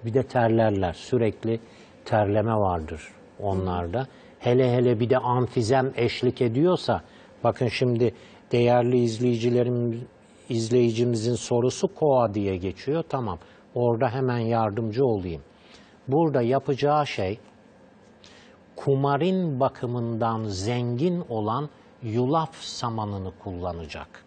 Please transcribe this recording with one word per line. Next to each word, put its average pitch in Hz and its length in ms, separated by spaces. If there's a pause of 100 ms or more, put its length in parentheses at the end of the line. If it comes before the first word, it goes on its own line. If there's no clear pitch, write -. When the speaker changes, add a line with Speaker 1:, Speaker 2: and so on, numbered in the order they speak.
Speaker 1:
bir 113 80
de 131 100
terlerler. 110 680
Sürekli 113 680 (460)
terleme 107 500
vardır 85 580 (280)
onlarda. 92 580
Speaker 2:
Hı. 131 80 (320)
Speaker 1:
Hele 123 360
hele 120 240
bir 117 100
de 127 80
amfizem 123 800
eşlik 120 460
ediyorsa, 123 600 (420)
bakın 120 240
şimdi 120 460 (380)
değerli 120 520
izleyicilerim, 120 1040 (420)
izleyicimizin 117 840
sorusu 123 600
koa 127 380
diye 98 240
geçiyor. 131 520
Tamam, 117 300 (360)
orada 120 340
hemen 127 280
yardımcı 113 680
olayım. 90 360 (640)
Burada 139 340
yapacağı 139 640
şey, 104 320 (1400)
kumarin 143 840
bakımından 117 840
zengin 120 840
olan 117 400 (340)
yulaf 127 520
samanını 104 760 (120)
kullanacak. 87 640 (200)